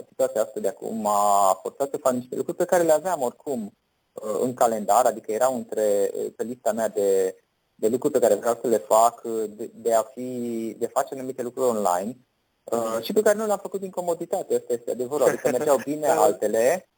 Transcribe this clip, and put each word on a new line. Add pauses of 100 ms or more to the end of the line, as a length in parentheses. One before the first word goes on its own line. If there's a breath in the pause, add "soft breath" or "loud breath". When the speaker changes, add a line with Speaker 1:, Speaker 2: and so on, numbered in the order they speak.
Speaker 1:
situația
asta
de
acum
m-a
forțat
să
fac
niște
lucruri
pe
care
le
aveam
oricum, (400)
uh,
în
calendar,
adică
erau
între,
uh, (100)
pe
lista
mea
de, (400)
de
lucruri
pe
care
vreau
să
le
fac,
uh,
de,
de
a
fi,
de
face
anumite
lucruri (100)
online, (460)
uh, (140)
Speaker 2:
Mhm.
Speaker 1:
și
pe
care
nu
le-am
făcut
din
comoditate,
asta
este
adevărul,
adică
mergeau
bine
Speaker 2:
<laughs>
Da.
Speaker 1:
altele,